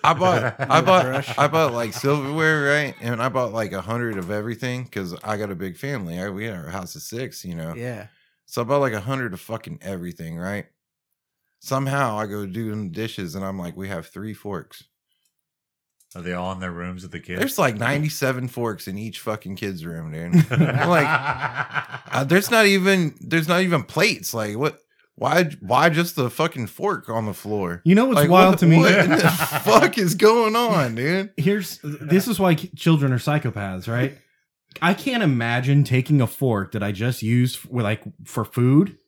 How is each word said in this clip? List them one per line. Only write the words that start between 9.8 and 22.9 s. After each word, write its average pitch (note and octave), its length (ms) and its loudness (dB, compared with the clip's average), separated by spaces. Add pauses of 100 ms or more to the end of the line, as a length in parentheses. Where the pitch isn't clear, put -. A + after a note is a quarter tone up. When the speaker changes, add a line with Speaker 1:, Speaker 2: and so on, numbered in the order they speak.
Speaker 1:
everything, F2 560 -10
right? G2 260 -8 (960)
Somehow C3+ 600 -2
I G#2+ 80 -4
go G#2 200 -8
doing G#2+ 440 -6
dishes F#2 440 -8
and F#2+ 100 -6
I'm F#2+ 140 -6
like, F2 180 -10
"We F#2+ 120 -10
have E2+ 180 -8
three G#2 260 -12
forks." - 520 -12 (1300)
Speaker 3:
Are F2+ 60 -12
they F2+ 100 -6
all F2+ 200 -6
in F#2 60 -10
their F#2 140 -8
rooms F2 300 -10
with F2+ 100 -16
the E2+ 80 -12
kids? - 180 -10
Speaker 1:
There's, C4+ 200 -4
like, B2+ 180 0
ninety-seven C3 720 -4
forks A#2 400 -6
in F#2+ 100 -8
each G#2+ 220 -12
fucking G2 360 -8
kid's F#2 280 -8
room, E2 280 -10
dude. E2 220 -6 (160)
Speaker 3:
<laughs> B2 100 0
Speaker 1:
Like, D3+ 460 2 (1040)
uh, C3 120 0
there's F3+ 260 2
not A3 160 6
even, F#3+ 540 4